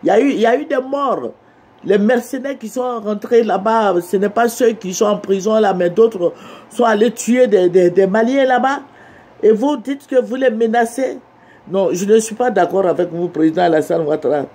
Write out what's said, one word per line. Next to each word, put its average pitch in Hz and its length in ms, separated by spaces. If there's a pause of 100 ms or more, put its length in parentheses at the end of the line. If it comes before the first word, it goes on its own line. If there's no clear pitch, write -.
Il - 40
y - 20
a 202 100
eu, 277 120
il 180 80
y 220 60
a 240 140
eu 294 60
des 277 120
morts. 262 540 (520)
Les 196 140
mercenaires 247 640
qui 220 80
sont 247 320
rentrés 214 420
là-bas, 208 600
ce 180 160
n'est 196 120
pas 233 200
ceux 226 240
qui 190 200
sont 208 120
en 208 120
prison 196 420
là, 202 140
mais 180 160
d'autres 175 440 (360)
sont - 140
allés 226 280
tuer 247 360
des, 185 220
des, 175 200
des 185 160
Maliens 233 400
là-bas. 262 360 (600)
Et 214 100
vous 262 260
dites 269 280
que 254 160
vous 214 140
les 262 160
menacez. 233 680 (540)
Non, 185 200
je 170 140
ne 214 140
suis 214 160
pas 247 160
d'accord 190 340
avec 165 260
vous, 170 180
président 160 340
Alassane 165 420
Ouattara. 147 500